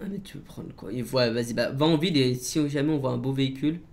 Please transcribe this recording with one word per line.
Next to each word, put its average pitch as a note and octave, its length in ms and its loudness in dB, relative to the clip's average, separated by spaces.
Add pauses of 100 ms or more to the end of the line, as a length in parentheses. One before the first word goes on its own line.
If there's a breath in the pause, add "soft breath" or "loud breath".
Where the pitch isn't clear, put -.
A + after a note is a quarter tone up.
Ah, - 80 -12
mais G3 100 -8
tu - 180 -16
veux - 60 -16
prendre - 320 -14
quoi ? - 160 -12
Il B2 140 -4
faut, C3 120 -2
ouais, A#2+ 140 4
vas-y, A#2 220 -2
bah, A2+ 180 0
va C3+ 140 2
en E3 120 6
ville D#3+ 200 2
et B2+ 160 4
si D3 360 0
jamais C#3+ 240 0
on D3+ 60 2
voit B2+ 120 0
un B2 60 -2
beau B2 140 -2
véhicule. C3+ 440 0 (180)